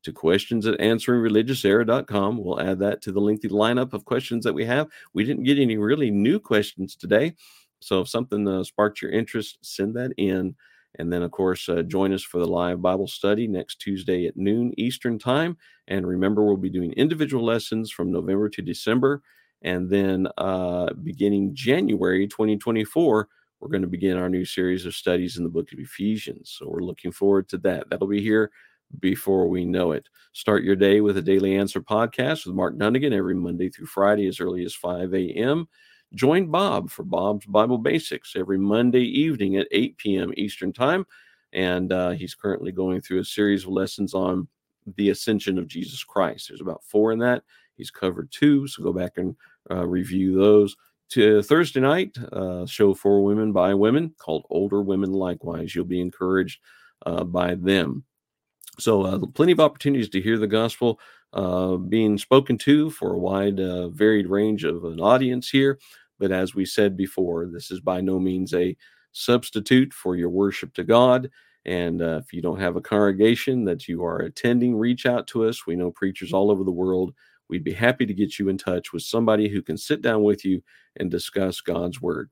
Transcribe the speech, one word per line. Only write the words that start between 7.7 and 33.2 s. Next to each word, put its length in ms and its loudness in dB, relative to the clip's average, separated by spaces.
So 200 0
if 60 -4
something, 400 -2
uh, 160 -2
sparked 380 -2
your 100 -6
interest, 500 -4
send 340 -6
that 200 -6
in. 400 -2
And 120 -4
then, 120 0
of 80 -4
course, 360 -2
uh, 140 0
join 320 0
us 100 -4
for 160 -6
the 80 0
live 340 -2
Bible 260 0
study 400 0
next 340 -6
Tuesday 460 -2
at 100 -6
noon 400 0
Eastern 420 -4
time. 380 0
And 180 -2
remember, 380 2
we'll 100 4
be 140 -4
doing 240 -4
individual 500 0
lessons 480 -2
from 180 -4
November 380 0
to 140 -8
December. 600 -2
And 260 -4
then, 380 2
uh, 560 -2
beginning 640 0
January 720 2
twenty 300 0
twenty-four, 680 0
we're 100 -14
gonna 180 0
begin 300 0
our 100 -2
new 160 0
series 420 -2
of 80 -8
studies 440 -2
in 80 -4
the 40 -4
book 220 -4
of 80 -16
Ephesians. 760 -6
So 100 -14
we're 140 -6
looking 320 -8
forward 340 2
to 120 -6
that. 300 -2
That'll 180 -4
be 140 -2
here 300 2
before 480 2
we 160 0
know 300 0
it. 160 -8
Start 300 0
your 120 4
day 240 6
with 160 2
a 60 0
Daily 340 2
Answer 240 -2
podcast 640 -2
with 100 -8
Mark 220 -2
Dunnigan 360 2
every 220 0